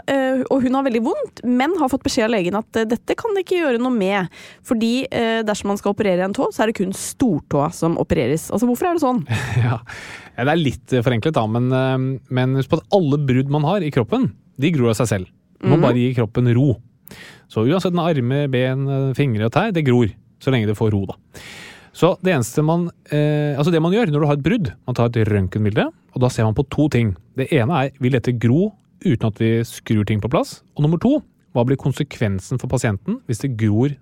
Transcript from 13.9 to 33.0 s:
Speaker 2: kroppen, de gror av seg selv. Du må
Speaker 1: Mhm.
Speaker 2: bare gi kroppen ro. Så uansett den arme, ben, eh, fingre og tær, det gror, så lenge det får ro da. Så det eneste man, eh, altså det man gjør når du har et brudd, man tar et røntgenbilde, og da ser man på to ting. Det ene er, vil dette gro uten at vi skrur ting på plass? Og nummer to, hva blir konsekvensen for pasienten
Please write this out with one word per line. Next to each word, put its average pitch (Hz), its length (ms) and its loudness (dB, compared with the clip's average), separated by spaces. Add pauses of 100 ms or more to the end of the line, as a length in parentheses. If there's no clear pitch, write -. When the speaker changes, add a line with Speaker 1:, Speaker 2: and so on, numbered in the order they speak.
Speaker 2:
kroppen, 185 400 0 (280)
de 175 120 2
gror 120 180 2
av 110 60 2
seg 127 120 0
selv. 95 200 -4 (340)
Du - 80 -2
må - 80 6
Speaker 1:
Mhm. 170 40 4
Speaker 2:
bare 123 140 4
gi 123 200 2
kroppen 120 400 0
ro. 131 220 2 (720)
Så 110 180 0
uansett 180 260 0
den 175 60 0
arme, 143 500 0
ben, 131 400 0
eh, 135 240 0
fingre 113 320 0
og 117 60 0
tær, 208 220 0
det 160 120 0
gror, 120 260 4 (280)
så 135 120 -2
lenge 117 160 2
det 107 100 0
får 110 140 0
ro 98 140 0
da. - 80 -10 (800)
Så 170 300 2
det 185 100 2
eneste 147 320 0
man, 170 240 0 (220)
eh, 147 440 0
altså 147 160 2
det 165 80 2
man 165 140 2
gjør 226 160 2
når 147 120 0
du 160 40 2
har 147 80 2
et 143 80 0
brudd, 160 320 -2 (140)
man 123 80 -4
tar 117 100 2
et 117 220 0
røntgenbilde, 104 580 0 (300)
og 127 60 -4
da 123 60 4
ser 120 160 0
man 110 120 0
på 147 120 0
to 147 220 0
ting. 113 260 0 (220)
Det 127 160 -4
ene 123 160 2 (160)
er, 139 140 -4
vil 127 140 0
dette 123 260 0
gro 143 340 2 (320)
uten 117 220 0
at 104 100 -4
vi 113 260 2
skrur 107 400 -2
ting 107 160 0
på 107 120 -2
plass? 226 320 -2 (120)
Og 151 80 -4
nummer 165 160 2
to, 285 220 2 (320)
hva 120 100 2
blir 131 140 2
konsekvensen 117 840 -4
for 127 80 -8
pasienten 131 600 -4